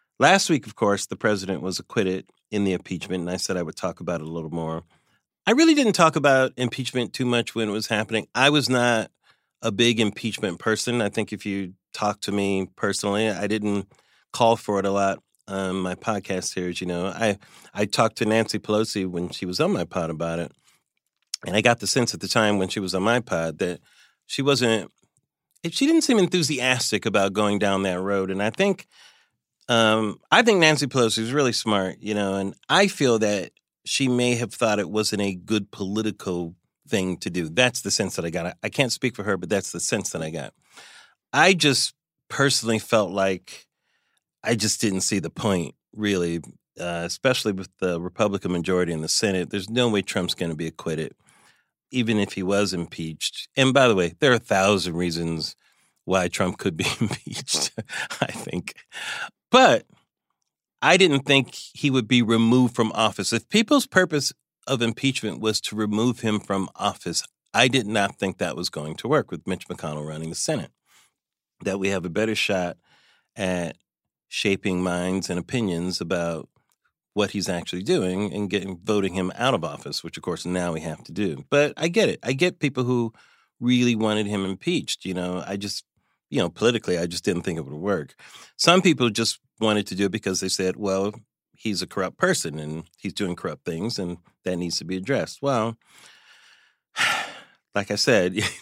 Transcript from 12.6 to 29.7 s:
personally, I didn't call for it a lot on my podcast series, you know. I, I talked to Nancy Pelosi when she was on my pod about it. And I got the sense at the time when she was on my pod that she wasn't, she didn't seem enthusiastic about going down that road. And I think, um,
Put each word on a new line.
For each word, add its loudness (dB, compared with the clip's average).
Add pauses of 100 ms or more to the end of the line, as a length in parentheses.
personally, -2
I -4
didn't -2 (400)
call 4
for -2
it -2
a 0
lot 0 (260)
on -4
my -4
podcast -6
series, -6
you -6
know. -4
I, -2 (340)
I -2
talked 0
to 0
Nancy 2
Pelosi -2
when -4
she -8
was -6
on 2
my -2
pod -4
about -4
it. -6 (920)
And -2
I 4
got 4
the -6
sense 0
at -10
the -8
time 4
when 0
she -4
was -4
on 0
my 4
pod -4
that -4 (460)
she -6
wasn't, 2 (800)
she 0
didn't 6
seem 4
enthusiastic 2
about 2
going 2
down 2
that 0
road. -2
And -2
I 0
think, 0 (840)
um, 2 (120)